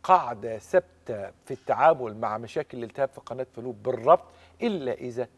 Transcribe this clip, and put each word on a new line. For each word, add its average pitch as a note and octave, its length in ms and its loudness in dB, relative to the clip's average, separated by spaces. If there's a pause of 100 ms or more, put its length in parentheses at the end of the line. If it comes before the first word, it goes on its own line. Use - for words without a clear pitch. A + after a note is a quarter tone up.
بقاعدة A#2+ 540 2
ثابتة G#2+ 720 -4 (140)
في - 60 -12
التعامل B2+ 640 2
مع A2 200 -4
مشاكل B2+ 400 -8
الالتهاب A#2+ 320 -4
في - 120 -16
قناة B2+ 340 -10
فالوب A#2 280 -10
بالربط، B2+ 440 4 (340)
إلا F3 320 -2
إذا B2 340 -6 (100)